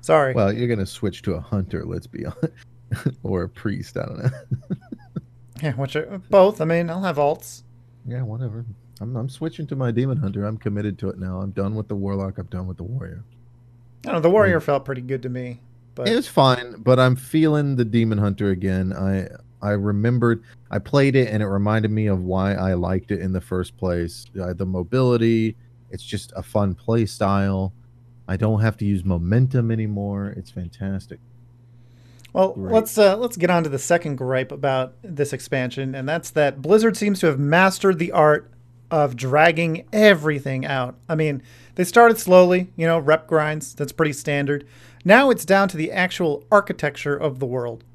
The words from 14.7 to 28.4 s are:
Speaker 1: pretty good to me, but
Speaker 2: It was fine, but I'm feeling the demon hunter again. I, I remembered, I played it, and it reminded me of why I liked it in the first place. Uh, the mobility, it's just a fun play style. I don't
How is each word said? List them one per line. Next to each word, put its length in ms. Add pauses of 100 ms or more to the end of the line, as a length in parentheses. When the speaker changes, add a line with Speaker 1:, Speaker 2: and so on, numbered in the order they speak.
Speaker 1:
pretty 160
good 220
to 60
me, 320 (340)
but 120
Speaker 2:
It 80
was 120
fine, 500
but 220
I'm 160
feeling 600
the 100
demon 340
hunter 320
again. 420
I, 340 (340)
I 100
remembered, 720 (260)
I 80
played 380
it, 140
and 120
it 60
reminded 420
me 180
of 160
why 300
I 200
liked 380
it 100
in 120
the 80
first 360
place. 480 (140)
Uh, 140
the 120
mobility, 880 (340)
it's 140
just 320
a 80
fun 320
play 320
style. 640 (540)
I 100
don't 240